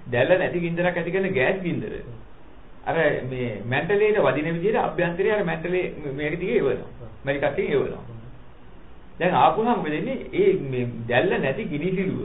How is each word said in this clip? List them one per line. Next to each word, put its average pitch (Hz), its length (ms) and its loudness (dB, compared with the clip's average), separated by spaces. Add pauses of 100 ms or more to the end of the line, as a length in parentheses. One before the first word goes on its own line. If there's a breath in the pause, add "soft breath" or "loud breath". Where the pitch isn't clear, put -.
දැල්ල 131 280 4
නැති 170 280 2
ගින්දරක් 170 360 0
ඇති 170 140 -4
කරන 190 200 0
ගෑස් 147 300 2
ගින්දර. 156 340 -4 (880)
අර 139 140 -2 (280)
මේ 127 240 -4 (140)
මැන්ටලේට 202 560 4
වදින 147 340 4
විදිහට 175 260 2
අභ්‍යන්තරයේ 175 560 2
අර 202 100 0
මැන්ටලේ 170 400 -2 (280)
මේක 151 240 -2
දිගේ 190 220 0
එවනවා. 117 520 -2 (100)
මැලි 143 180 -2
කට්ටිය 165 320 0
එවනවා. - 340 0 (1080)
දැන් 160 200 2
ආපුහම 160 340 6
මොකද 180 200 0
වෙන්නේ? 190 420 -4
ඒ 185 220 6 (120)
මේ 127 200 -2 (200)
දැල්ල 151 320 4
නැති 135 280 -2
ගිනිසිලුව 160 600 -2